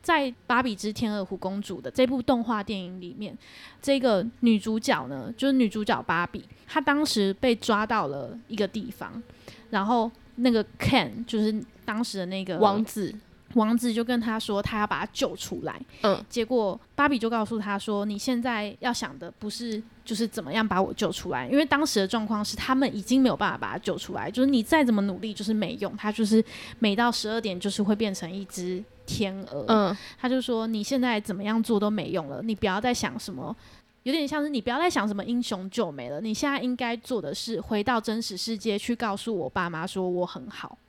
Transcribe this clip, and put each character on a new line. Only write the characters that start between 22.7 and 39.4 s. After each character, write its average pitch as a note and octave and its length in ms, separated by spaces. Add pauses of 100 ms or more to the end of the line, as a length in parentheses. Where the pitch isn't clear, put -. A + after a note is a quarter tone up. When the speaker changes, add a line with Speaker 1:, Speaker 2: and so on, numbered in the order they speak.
Speaker 1:
们 C4 220
已 G#3 40
经 C4 220
没 B3+ 60
有 F3+ 80
办 B3 160
法 - 40
把 G2 140
她 C3 80
救 E3+ 180
出 - 180
来， A2+ 140
就 A#3 140
是 C4+ 80
你 B3+ 100
再 D#4 220
怎 A#3+ 100
么 G#3 100
努 G3 180
力 A3 120
就 G3 120
是 A3 100
没 G3+ 200
用， G3+ 220
她 G#3 140
就 G#3+ 140
是 A3 200 (360)
每 G3+ 160
到 A#3 160
十 A3 160
二 A3+ 120
点 G3 200
就 G3 100
是 G3 100
会 G#3 140
变 G3+ 180
成 F#3 160
一 F#3+ 180
只 F#3 360 (240)
天 F#3+ 340 (120)
鹅。 C#3+ 160
Speaker 2:
嗯。 G3+ 280 (220)
Speaker 1:
他 B3+ 100
就 C4 120
说 A3+ 260
，“你 A3 160
现 B3+ 180
在 A#3+ 200
怎 G#3 160
么 G3 80
样 A3 180
做 A3 160
都 G#3 100
没 G#3 200
用 D#3+ 180
了， C#3 160
你 A3 140
不 A3 100
要 F#3+ 140
再 B3 120
想 - 240
什 G#3 160
么， D#3+ 220 (480)
有 B3+ 100
点 D4 140
像 D4 160
是 D4+ 60
你 C#4 120
不 G3+ 80
要 B3 120
再 F4 100
想 G#3+ 160
什 G#3 80
么 G3+ 100
英 A#3+ 160
雄 F#3+ 300
救 F#3 220
美 B2+ 180
了， D3 100
你 A3 140
现 C#4+ 160
在 C#4 100
应 B3+ 140
该 A#3+ 220
做 A#3 260
的 - 100
是 A3+ 280
回 G#3 240
到 A#3 160
真 A3 200
实 G#3 160
世 A3+ 220
界 G3+ 180
去 A#3 200
告 G#3 200
诉 A3+ 160
我 F3 160